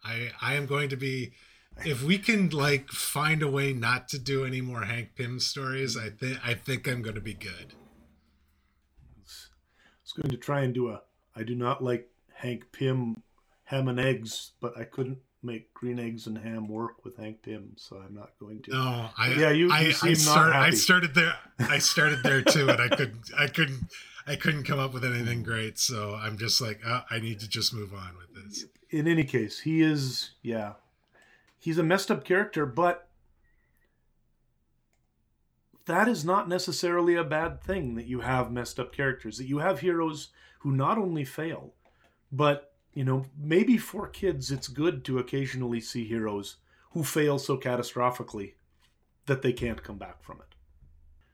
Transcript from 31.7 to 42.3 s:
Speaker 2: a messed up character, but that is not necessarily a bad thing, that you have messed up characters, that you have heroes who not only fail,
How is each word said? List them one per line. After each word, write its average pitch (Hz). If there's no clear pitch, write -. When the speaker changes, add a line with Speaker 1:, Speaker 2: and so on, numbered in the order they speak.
Speaker 2:
a 175
messed -
up -
character, 180
but 165
that 190
is 175
not 185
necessarily 175
a 170
bad 156
thing, 160
that 117
you 123
have 123
messed 120
up 123
characters, 131
that 127
you 139
have 156
heroes 165
who 139
not 147
only 165
fail, 151